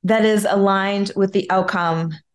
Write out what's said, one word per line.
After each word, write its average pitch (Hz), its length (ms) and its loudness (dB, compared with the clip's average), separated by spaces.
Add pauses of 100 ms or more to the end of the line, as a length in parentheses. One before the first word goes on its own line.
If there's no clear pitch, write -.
that 220 240 2
is 208 200 2
aligned 196 680 0
with 196 160 0
the 196 180 -2
outcome 175 640 0 (220)